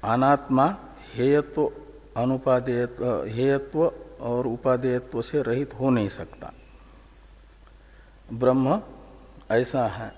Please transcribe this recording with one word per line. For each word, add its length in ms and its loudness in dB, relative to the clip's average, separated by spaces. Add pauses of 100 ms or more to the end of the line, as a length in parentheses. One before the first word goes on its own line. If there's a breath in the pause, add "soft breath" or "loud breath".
अनात्मा 720 2 (360)
हेयत्व 580 2 (460)
अनुपादेयत्व, 1080 0
हेयत्व 680 0 (300)
और 260 -2
उपादेयत्व 760 0
से 200 -2
रहित 320 -2
हो 160 0
नहीं 200 2
सकता। 440 -14 (1800 soft breath)
ब्रह्म 480 4 (720)
ऐसा 360 2
है 300 -8